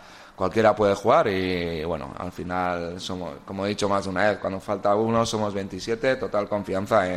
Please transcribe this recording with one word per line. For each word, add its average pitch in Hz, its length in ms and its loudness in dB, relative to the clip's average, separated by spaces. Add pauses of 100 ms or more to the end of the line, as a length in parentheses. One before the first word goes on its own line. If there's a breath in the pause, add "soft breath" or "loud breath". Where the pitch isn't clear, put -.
(340 loud breath)
cualquiera 104 400 4
puede 101 220 4
jugar 123 320 4
y, 90 560 -2
bueno, 78 340 -6
al 90 140 -8
final 90 680 -4
somos, 90 340 -8 (100)
como 98 200 -6
he 101 40 0
dicho 104 200 0
más 98 140 2
de 95 80 -6
una 95 200 2
vez, 95 100 0
cuando 95 180 -4
falta 101 380 0
uno 113 280 2
somos 107 300 -2
veintisiete, 101 600 -2
total 101 320 -2
confianza 98 580 2 (100)